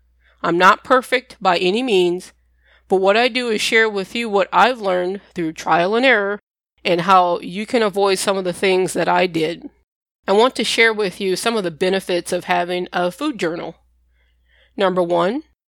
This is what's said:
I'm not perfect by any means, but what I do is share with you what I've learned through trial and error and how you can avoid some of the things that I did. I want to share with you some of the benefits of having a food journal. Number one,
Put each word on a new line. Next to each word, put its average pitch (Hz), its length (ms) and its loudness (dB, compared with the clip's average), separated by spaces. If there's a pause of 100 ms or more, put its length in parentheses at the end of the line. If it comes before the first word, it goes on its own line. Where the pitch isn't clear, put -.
(440)
I'm 170 160 0
not 185 240 4
perfect 254 580 0
by 185 160 2
any 185 240 0
means, 185 520 0 (540)
but 190 100 2
what 196 200 4
I 247 120 2
do 240 200 -4
is 208 120 -2
share 220 280 2
with 196 240 -6
you 233 160 -4
what 196 240 0
I've 226 260 4
learned 185 420 -4 (120)
through 160 200 -6
trial 170 420 0
and 247 100 2
error 208 340 2 (440)
and 170 180 0
how 180 380 4
you 190 260 -10
can 240 160 0
avoid 196 380 0
some 196 180 -2
of 190 60 -4
the 180 100 -4
things 185 400 0
that 175 160 -2
I 180 160 2
did. 170 460 -4 (560)
I 196 60 0
want 233 240 2
to 240 60 -2
share 226 300 2
with 208 260 -4
you 190 160 -2
some 226 220 -4
of 202 60 -4
the 175 80 -6
benefits 185 600 -4
of 180 120 -4
having 180 500 -2
a 180 160 -2
food 269 300 -6
journal. 165 380 -6 (1000)
Number 185 240 2
one, 175 400 0 (260)